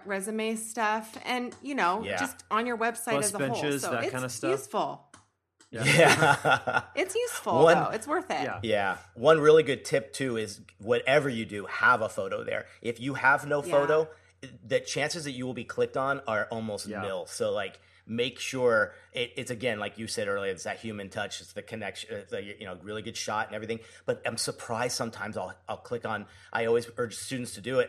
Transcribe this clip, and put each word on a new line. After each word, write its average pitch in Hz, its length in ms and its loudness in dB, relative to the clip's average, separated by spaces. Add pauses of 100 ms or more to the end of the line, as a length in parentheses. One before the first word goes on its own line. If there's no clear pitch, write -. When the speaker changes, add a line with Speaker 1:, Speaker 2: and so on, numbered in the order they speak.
Speaker 1:
resume 220 500 -2
stuff, 220 720 -2
and, 247 360 -4
you 277 140 -6
know, 185 280 2
Speaker 2:
Yeah. 95 140 -4
Speaker 1:
just - 320 -4
on 220 160 0
your 240 120 -2
website 233 400 -2
Speaker 3:
Bus - 80 0
Speaker 1:
as - 80 -2
a 202 40 -4
whole. 139 120 0
Speaker 3:
benches, 143 340 -2
Speaker 1:
So - 80 -2
Speaker 3:
that 117 140 0
Speaker 1:
it's - 60 -2
Speaker 3:
kinda 127 180 -4
stuff. - 220 -2
Speaker 1:
useful. 143 600 -4 (580)
Speaker 3:
Yeah. 113 160 -4
Speaker 2:
Yeah. 147 1040 6
<laughs> - 80 -18
Speaker 1:
It's 381 200 -2
useful, 202 480 2
Speaker 2:
One 170 140 10
Speaker 1:
though. 104 120 0
It's 220 180 -8
worth 311 220 -4
it. 147 140 -2
Speaker 3:
Yeah. 104 200 -6
Speaker 2:
Yeah. 101 340 0 (180)
One 151 240 6
really 151 240 10
good 131 220 -2
tip, - 280 -2
too, 127 240 -2
is 101 240 -6 (160)
whatever 120 520 2
you 113 160 -4
do, 101 200 -8
have 117 360 4
a 107 80 -2
photo 98 340 -4
there. - 240 -6 (140)
If 117 180 -6
you 131 160 -4
have 143 320 4
no 143 160 0
Speaker 1:
Yeah. 175 80 -8
Speaker 2:
photo, 156 360 4 (580)
the 127 140 2
chances 147 440 -4
that 143 80 -6
you 127 140 -6
will 127 80 -4
be 117 120 -8
clicked 120 320 -2
on 135 300 0
are 107 240 0
almost 110 360 -6
Speaker 3:
Yeah. 104 140 -6
Speaker 2:
nil. 92 240 -6
So, 110 260 -2
like, 101 280 -4 (260)
make 120 320 -4
sure 120 560 2 (200)
it, 120 240 -4
it's, 127 120 -6
again, 117 300 -2
like 104 180 -6
you 113 100 -8
said 107 200 -4
earlier, 98 240 -2
it's 92 140 -8
that 101 120 -6
human 104 320 -10
touch, 101 300 -8
it's - 140 -20
the 104 80 -12
connection, 107 520 -10
it's 101 180 -12
the, 101 120 -6
you 101 220 -14
know, 92 180 -10
really 104 180 -10
good 113 140 -10
shot 107 320 -4
and 104 80 -10
everything. 110 240 -6 (260)
But - 200 -2
I'm 113 100 -4
surprised - 600 -4
sometimes 110 400 -6
I'll, 92 180 -6 (140)
I'll 104 80 -6
click - 280 -8
on, 104 200 -4 (260)
I 117 140 0
always 117 200 4 (120)
urge 117 180 -4
students 123 380 -8
to 101 80 -14
do 127 180 0
it, 117 100 4